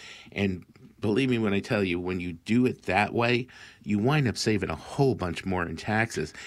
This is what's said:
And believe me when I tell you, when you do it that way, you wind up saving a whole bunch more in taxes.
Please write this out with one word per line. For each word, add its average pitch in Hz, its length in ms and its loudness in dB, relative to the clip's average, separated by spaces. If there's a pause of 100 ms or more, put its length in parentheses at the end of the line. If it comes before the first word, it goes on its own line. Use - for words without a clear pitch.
(300)
And 95 340 -2 (360)
believe 110 280 2
me 120 100 2
when 107 140 2
I 101 60 2
tell 104 240 0
you, 87 160 0
when 90 220 -4
you 87 140 -6
do 117 300 2
it - 180 -2
that 98 300 2
way, 120 360 2 (340)
you 104 160 0
wind 131 300 2
up 98 80 0
saving 101 340 0
a 80 60 -4
whole 135 400 0
bunch 82 280 -6
more 90 220 0
in 80 100 -8
taxes. 107 560 -2 (140)